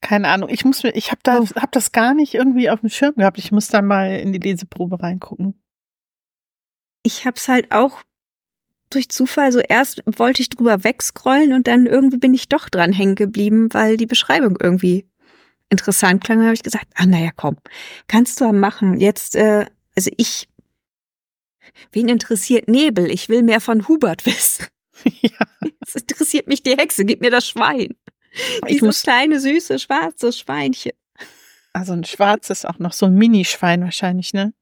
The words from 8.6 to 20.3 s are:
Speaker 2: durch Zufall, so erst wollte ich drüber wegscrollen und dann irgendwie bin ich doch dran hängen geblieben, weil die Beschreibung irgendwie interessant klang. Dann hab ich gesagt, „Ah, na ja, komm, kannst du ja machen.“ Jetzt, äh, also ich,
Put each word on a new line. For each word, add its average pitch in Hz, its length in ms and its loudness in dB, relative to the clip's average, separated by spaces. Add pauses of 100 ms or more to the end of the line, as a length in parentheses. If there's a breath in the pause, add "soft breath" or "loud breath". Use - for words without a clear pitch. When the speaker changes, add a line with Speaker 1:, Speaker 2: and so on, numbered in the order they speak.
Speaker 2:
durch 269 180 -4
Zufall, 262 440 0
so 240 80 4
erst - 460 0
wollte 240 360 0
ich - 80 -6
drüber 220 340 0
wegscrollen 269 680 2
und 262 140 2
dann 247 200 6
irgendwie 254 320 4
bin 254 160 4
ich - 140 -4
doch 285 200 -2
dran 170 240 0
hängen 196 220 2
geblieben, 208 580 2
weil 220 240 2
die 226 100 0
Beschreibung 247 540 0
irgendwie 180 480 0 (640 soft breath)
interessant 190 520 2
klang. 226 160 0
Dann 226 100 4
hab 226 60 2
ich 226 80 -8
gesagt, - 320 -8
„Ah, 180 120 2
na 180 120 6
ja, 165 160 -2
komm, 151 220 -4 (500 loud breath)
kannst - 340 0
du 277 40 2
ja 226 80 2
machen.“ 196 480 0
Jetzt, 202 340 0
äh, 208 320 2 (300)
also 196 220 -2
ich, - 300 -10 (1400 soft breath)